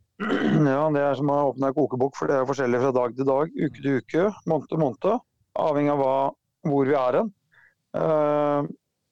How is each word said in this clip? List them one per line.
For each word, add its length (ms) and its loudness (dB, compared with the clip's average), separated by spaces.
<clears throat> 580 2
ja, 100 0
det 100 2
er 140 0
som 120 0
å 100 2
åpne 160 -2
en 80 -2
kokebok, 400 0
for 140 -2
det 100 2
er 80 -2
forskjellig 320 0
fra 160 2
dag 200 0
til 120 -2
dag, 260 0
uke 280 -4
til 180 0
uke, 260 0
måned 220 -2
til 100 -2
måned, 280 -2
avhengig 360 0
av 80 0
hva, 140 2
hvor 240 2
vi 100 2
er 220 0
hen. 120 -4
Eh, 720 0